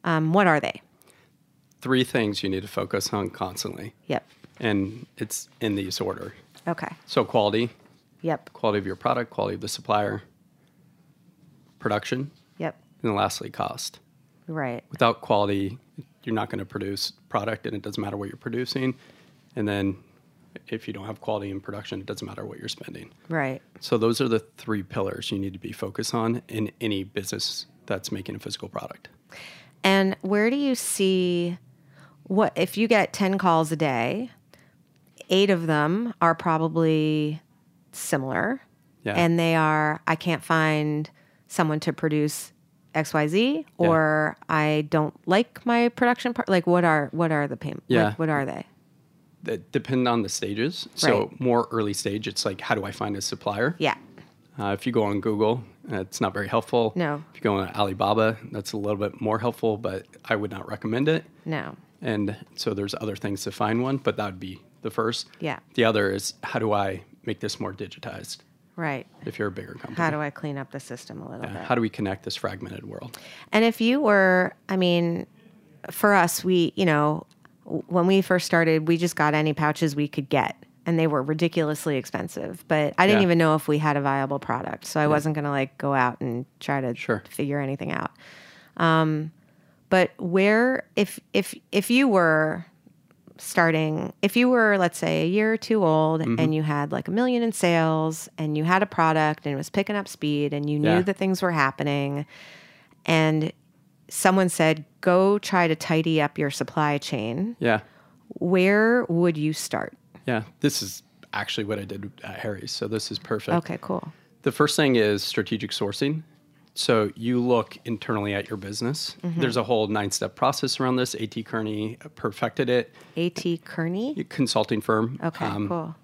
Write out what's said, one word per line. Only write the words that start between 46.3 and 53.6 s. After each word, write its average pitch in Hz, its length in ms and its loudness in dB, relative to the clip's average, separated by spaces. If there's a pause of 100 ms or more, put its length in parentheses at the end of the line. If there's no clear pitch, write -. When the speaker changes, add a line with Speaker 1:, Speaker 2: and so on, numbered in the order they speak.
Speaker 1:
part." - 140 -4
Like, 185 180 4
what 175 200 4
are, 156 260 4
what 160 220 0
are 147 160 2
the 117 80 -6
pain, - 300 -8
Speaker 2:
Yeah. 113 180 6
Speaker 1:
like, 107 140 -2
what 160 100 0
are 143 160 0
they? - 200 -8 (800)
Speaker 2:
That 98 300 -6
depend 127 340 0
on 117 140 2
the 95 80 -4
stages. 110 640 -4
So 120 280 4
Speaker 1:
Right. - 180 -8
Speaker 2:
more 120 300 4
early 104 220 0
stage, 107 360 -4
it's - 160 -4
like, 95 160 -4
"How - 140 2
do 98 100 -4
I 101 60 -8
find 104 260 -4
a 98 40 -6
supplier?" 104 560 -2